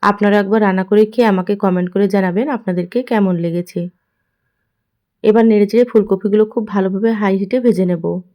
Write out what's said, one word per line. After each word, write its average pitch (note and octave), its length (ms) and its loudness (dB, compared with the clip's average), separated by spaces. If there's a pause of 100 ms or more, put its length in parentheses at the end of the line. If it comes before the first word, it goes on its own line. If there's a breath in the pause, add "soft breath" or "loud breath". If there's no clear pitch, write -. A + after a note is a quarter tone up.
আপনারা G3+ 380 2
একবার G3 240 0
রান্না F#3+ 240 0
করে G#3 140 4 (100)
খেয়ে A3+ 200 2
আমাকে F#3 200 -2 (100)
কমেন্ট F3+ 280 0
করে G3 160 0
জানাবেন F#3+ 420 -2
আপনাদেরকে F#3 500 -4 (100)
কেমন G3+ 240 0 (100)
লেগেছে। F3 360 -6 (1400)
এবার G#3+ 280 4
নেড়েচেড়ে G#3+ 400 2
ফুলকপিগুলো G3+ 520 0 (100)
খুব A3+ 140 -4
ভালোভাবে G3 420 -2 (100)
হাই G3+ 180 0
হিটে G3 280 -4
ভেজে F#3+ 200 2
নেব। F3 200 -2 (300)